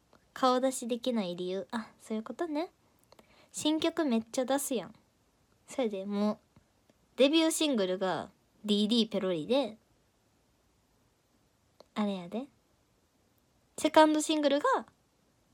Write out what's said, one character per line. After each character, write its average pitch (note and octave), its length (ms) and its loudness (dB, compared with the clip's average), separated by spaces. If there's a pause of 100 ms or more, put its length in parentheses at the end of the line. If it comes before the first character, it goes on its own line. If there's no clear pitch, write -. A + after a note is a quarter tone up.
(360)
顔 B3+ 240 2
出 C4 120 0
し B3 160 -8
で A#3+ 120 -4
き B3+ 140 -4
な A3 100 -2
い F3 120 -6
理 F3+ 140 -8
由。 F#3+ 220 -6
あ、 A3+ 160 -8 (140)
そ - 120 -10
う A3 40 -4
い - 20 -4
う A3 40 -10
こ A#3+ 120 -12
と F4 120 -4
ね。 D#4 220 -6 (880)
新 D#4 240 0
曲 E4 240 -2
め B3 140 2
っ A3 120 -2
ち - 100 -6
ゃ B3+ 60 0
出 C4 140 0
す C#4 160 -4
や F3 120 -4
ん。 - 60 -20 (720)
そ - 160 -6
れ A#3+ 60 0
で G3 160 -6
も G3+ 300 -2
う、 - 40 -12 (800)
デ C4+ 140 6
ビ D#4+ 120 4
ュ D#4+ 60 4
ー D#4+ 40 0
シ D#4+ 160 0
ン C4+ 100 0
グ F#3+ 100 0
ル F#3 100 -2
が F3+ 320 -2 (360)
デ G#3 80 2
ィ G#3 100 2
ー G#3+ 60 0
デ A#3+ 60 2
ィ A#3 80 4
ー G#3+ 60 -6
ペ F#3+ 120 -4
ロ F#3+ 100 -2
リ D#3 160 -4
で、 A#3 300 0 (2250)
あ G#3 120 -2
れ G3+ 100 -2
や F3+ 120 -10
で。 A3+ 200 -8 (1300)
セ D4+ 140 -2
カ D#4 120 8
ン D#4 80 6
ド D4+ 80 0
シ D#4 160 -2
ン D4+ 60 -2
グ D4 80 4
ル C#4 100 2
が、 D4+ 60 -2 (880)